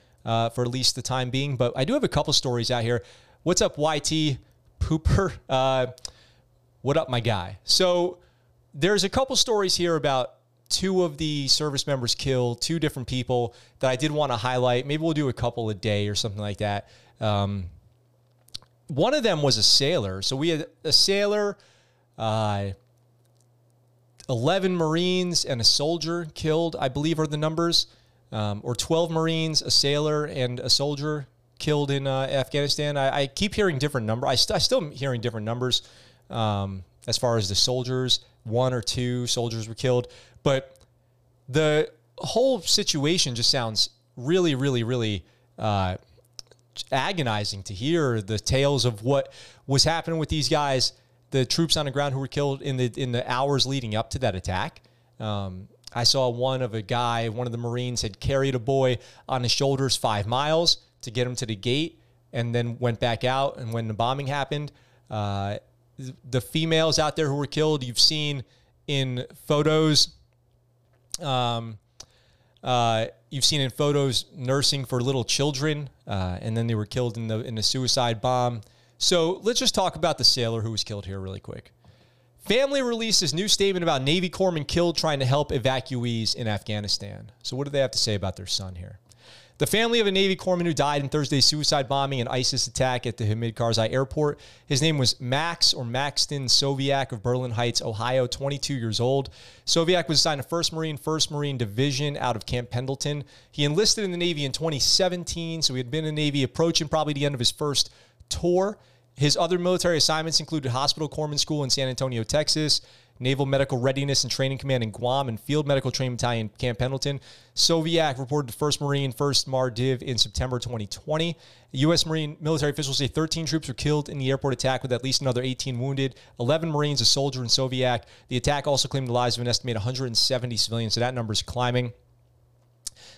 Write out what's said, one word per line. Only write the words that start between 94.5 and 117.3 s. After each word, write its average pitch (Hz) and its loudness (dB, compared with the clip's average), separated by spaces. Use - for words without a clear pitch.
His 139 0
name 156 2
was 127 0
Max 147 0
or 131 -6
Maxton 135 -2
Soviak 135 2
of 113 -8
Berlin 123 0
Heights, 117 0
Ohio, 123 0
twenty-two 139 -6
years 113 -2
old. 135 0
Soviak 170 2
was 156 2
assigned 151 2
to - -12
First 165 -2
Marine, 160 -4
First 156 -2
Marine 147 -4
Division 135 0
out 123 0
of 107 -8
Camp 123 -4
Pendleton. 135 -4
He 147 -2
enlisted 196 4
in 190 -2
the 175 -4
Navy 170 0
in 131 -4
twenty 156 -4
seventeen, 170 0
so 131 0
he 127 -2
had 123 -6
been 156 -2
in 151 -4
the 151 0
Navy 143 2
approaching 160 0
probably 151 0
the 139 0
end 143 0
of 117 -8
his 120 2
first 147 -2
tour. 185 0
His 143 2
other 175 2
military 175 2
assignments 160 2
included 151 -2
Hospital 143 0
Corpsman 151 -4
School 147 -2
in 131 -4
San 131 0
Antonio, 123 -2
Texas, 151 0
Naval 135 0
Medical 135 0
Readiness 135 0
and 123 -4
Training 135 -2
Command 131 0
in 110 -2
Guam, 123 0
and 113 -4
Field 147 -2
Medical 135 2
Training 127 -2
Battalion 113 -2
Camp 120 -2
Pendleton. 135 -2